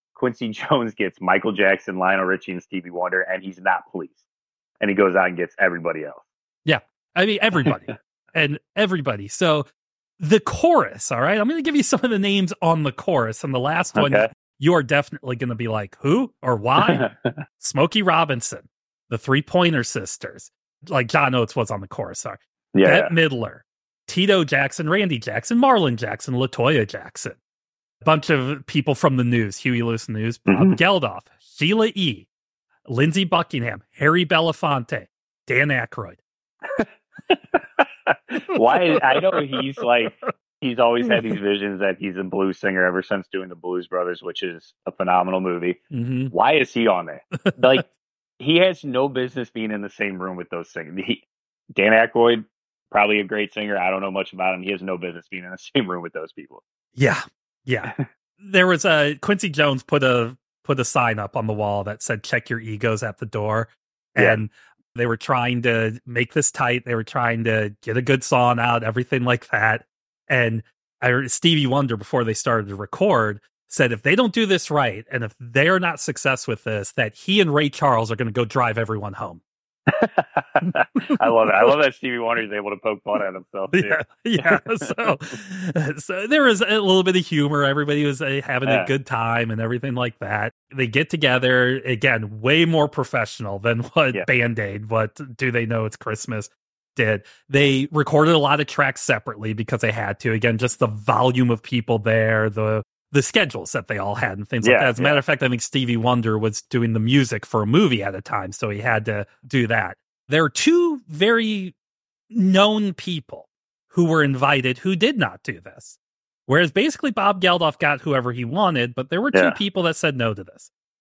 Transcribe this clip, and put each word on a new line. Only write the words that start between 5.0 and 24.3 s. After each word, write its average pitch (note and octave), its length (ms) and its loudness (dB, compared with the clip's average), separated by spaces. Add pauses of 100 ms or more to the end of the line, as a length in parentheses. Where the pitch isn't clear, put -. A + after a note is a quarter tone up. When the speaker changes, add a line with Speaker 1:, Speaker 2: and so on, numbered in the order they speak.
Speaker 1:
out F#2 120 4
and F2+ 100 -6
gets F2 200 -4
everybody E2+ 460 -2
else. C#2+ 180 -16 (440)
Speaker 2:
Yeah, D3+ 140 2 (360)
I F3+ 80 2
mean, G#3 160 -2
everybody. D#3+ 460 0
Speaker 1:
<laughs> - 100 -10 (380)
Speaker 2:
And D3 240 0 (180)
everybody. C#3+ 520 -2
So D3+ 360 0 (560)
the F3+ 200 4
chorus, B3+ 720 2
all A#2+ 100 -2
right? F3 200 2
I'm G#3+ 80 0
gonna D#4+ 140 -2
give D#4 140 -2
you C4+ 60 4
some - 200 2
of B3 80 0
the G#3+ 80 0
names G3 420 0
on E3 220 2
the C#3 100 -2
chorus, A#2+ 520 -2
and C3+ 100 -4
the B2+ 60 0
last D#3+ 360 -2
one, C#3 180 2
Speaker 1:
Okay. A2 160 4 (280)
Speaker 2:
you D#3+ 160 4
are D#3+ 80 4
definitely C#3 540 -2
gonna B2 180 -4
be A2+ 140 -4
like, G#2+ 320 -4
"Who G#3+ 420 2
or B2+ 140 2
why?" C3 560 2 (120)
Speaker 1:
<laughs> - 340 -6
Speaker 2:
Smokey E3+ 440 0
Robinson, D#3+ 640 0 (400)
the A#2 100 -4
Three C3+ 240 2
Pointer E3+ 420 2
Sisters. - 640 -10 (380)
Like, C3 200 0
John C#3 260 2
Oates A#2+ 220 0
was A#2 140 -2
on G#2 100 -8
the G2 80 -16
chorus, A2+ 320 -10
sorry. - 180 -12 (360)
Speaker 1:
Yeah, - 140 8
Speaker 2:
Bette F3 260 4
Speaker 1:
yeah. E3 140 4
Speaker 2:
Midler, A#2+ 320 -6 (480)
Tito F#3+ 360 2